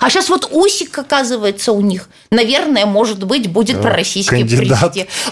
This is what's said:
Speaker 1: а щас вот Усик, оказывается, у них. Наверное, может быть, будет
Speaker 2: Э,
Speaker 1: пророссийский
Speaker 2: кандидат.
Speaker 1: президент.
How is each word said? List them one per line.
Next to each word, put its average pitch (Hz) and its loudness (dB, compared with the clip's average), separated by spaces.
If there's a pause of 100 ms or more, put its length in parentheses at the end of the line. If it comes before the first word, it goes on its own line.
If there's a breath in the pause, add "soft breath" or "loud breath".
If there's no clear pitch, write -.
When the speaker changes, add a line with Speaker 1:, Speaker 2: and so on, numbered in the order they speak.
Speaker 1:
а 254 2
щас 370 0
вот - 0
Усик, 339 0
оказывается, 240 -2
у 208 2
них. 190 -2 (220 soft breath)
Наверное, 240 2
может 208 0
быть, 233 -2
будет 214 0
Speaker 2:
Э, 98 -2
Speaker 1:
пророссийский 170 0
Speaker 2:
кандидат. 123 2
Speaker 1:
президент. 185 -2 (240 loud breath)